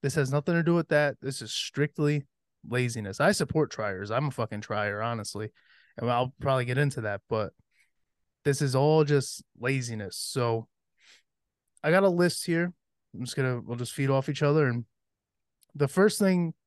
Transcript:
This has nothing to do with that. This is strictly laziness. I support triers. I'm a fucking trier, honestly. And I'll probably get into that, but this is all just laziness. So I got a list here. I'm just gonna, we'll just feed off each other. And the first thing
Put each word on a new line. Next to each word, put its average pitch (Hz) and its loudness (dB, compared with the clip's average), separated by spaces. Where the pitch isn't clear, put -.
This 139 -2
has 135 0
nothing 147 0
to 170 2
do 170 4
with 170 0
that. 147 2
This 131 -8
is 107 -12
strictly 147 -2
laziness. 113 -2
I 160 4
support 151 0
triers. 101 -6
I'm 127 0
a 139 -2
fucking 107 -4
trier, 104 -2
honestly. 107 -6
And 117 -2
I'll 123 0
probably 131 0
get 123 -2
into 139 0
that, 101 -6
but 107 -2
this 139 0
is 135 0
all 151 6
just 143 0
laziness. 120 -4
So 117 -2
I 151 2
got 185 6
a 196 6
list 175 2
here. 175 0
I'm 90 -6
just 120 -8
gonna, 127 0
we'll 120 -8
just 120 -6
feed 139 -2
off 135 2
each 147 -2
other. 147 4
And 120 0
the 143 2
first 202 2
thing 180 2